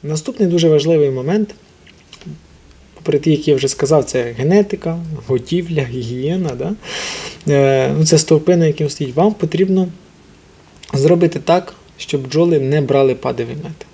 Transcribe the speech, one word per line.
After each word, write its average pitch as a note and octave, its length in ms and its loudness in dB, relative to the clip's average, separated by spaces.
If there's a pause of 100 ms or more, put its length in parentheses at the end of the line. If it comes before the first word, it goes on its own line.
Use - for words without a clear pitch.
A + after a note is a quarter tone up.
Наступний E3+ 460 -2
дуже E3+ 200 4
важливий D3+ 400 4
момент, D#3+ 460 -2 (1400)
попри - 260 -2
те, D#3+ 120 0
як - 160 0
я D3 80 4
вже C3+ 120 -2
сказав, C#3+ 380 2
це B2+ 180 -2 (140)
генетика, E3+ 640 0 (280)
годівля, D3+ 560 -2
гігієна, B2+ 680 -4
да? C3+ 240 -6 (720)
Е, C3+ 500 2
ну, D#3 80 4
це D#3 120 4
стовпи, D#3 380 2
на E3+ 100 4
яким D3+ 240 0
стоїть. C3+ 260 -6
Вам G3 180 2
потрібно F#3+ 540 0 (1040)
зробити D#3+ 460 2
так, F3 340 0 (240)
щоб C3+ 300 -6
бджоли D#3+ 320 2
не C#3 220 0
брали C3+ 340 2
падовий B2 400 -6
мед. D#3+ 380 -12